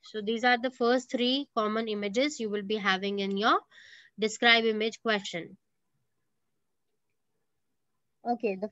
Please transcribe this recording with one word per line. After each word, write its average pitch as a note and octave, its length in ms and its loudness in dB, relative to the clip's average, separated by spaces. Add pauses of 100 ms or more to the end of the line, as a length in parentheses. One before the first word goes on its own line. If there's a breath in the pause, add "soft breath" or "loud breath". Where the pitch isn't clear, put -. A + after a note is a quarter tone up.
So - 180 -10
these A3 240 -2
are B3 140 4
the B3 120 -2
first B3 400 2
three B3+ 460 0
common A3 320 0
images G#3+ 500 -2
you A3 120 -4
will G#3 120 -4
be G3+ 140 -4
having G3 420 0
in G3 200 -2
your B3+ 200 4 (600 loud breath)
describe A3+ 460 4
image A3 380 -2
question. G3 540 -4 (2750)
Okay, A#3 340 -2
the G#3+ 120 -6